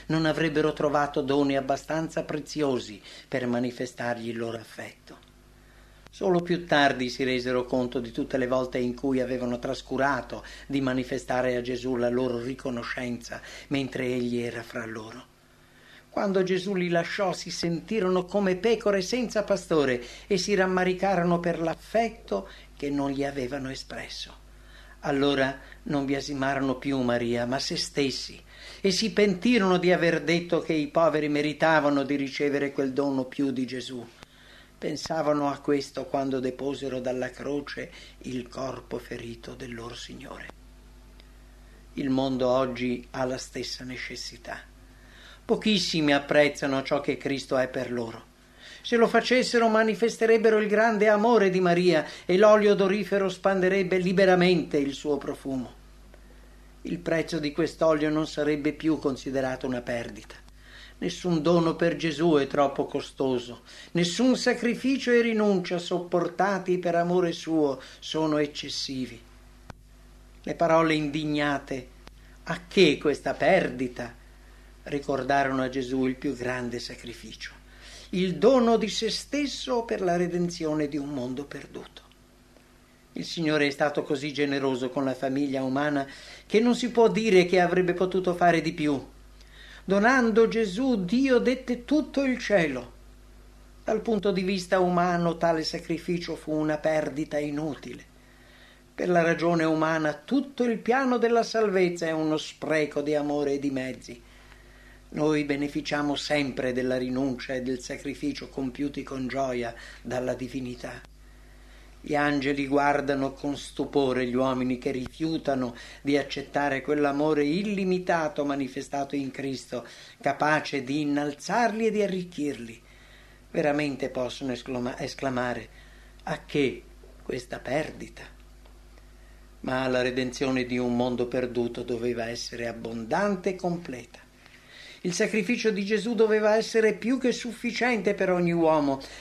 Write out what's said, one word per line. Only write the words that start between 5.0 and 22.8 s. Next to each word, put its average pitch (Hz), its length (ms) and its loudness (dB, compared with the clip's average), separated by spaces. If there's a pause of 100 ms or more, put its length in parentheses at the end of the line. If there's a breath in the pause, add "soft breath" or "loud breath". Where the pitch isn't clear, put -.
Solo 185 300 2
più 175 260 -2
tardi 139 440 4
si 135 140 -4
resero 127 400 0
conto 127 360 -2
di 117 100 -8
tutte 139 280 -4
le 123 100 0
volte 131 300 -2
in 123 160 -2
cui 131 260 -2
avevano 123 380 -4
trascurato 131 880 -4 (220 loud breath)
di 139 140 -2
manifestare 127 760 -2
a 123 60 -2
Gesù 123 320 -4
la 120 160 0
loro 123 280 0
riconoscenza 120 1040 -8 (280 loud breath)
mentre 131 380 -2
egli 123 320 -2
era 120 240 -6
fra 117 220 -10
loro. 113 520 -14 (760 loud breath)
Quando 190 320 2
Gesù 185 320 0
li 180 140 0
lasciò, 170 440 0
si - 180 -8
sentirono 180 760 0
come 185 320 0
pecore 208 440 2
senza 214 440 -2
pastore 147 580 2 (240 loud breath)
e 202 100 0
si 202 180 0
rammaricarono 185 840 2
per 170 220 -2
l'affetto 202 880 -4 (280 loud breath)
che 143 140 -6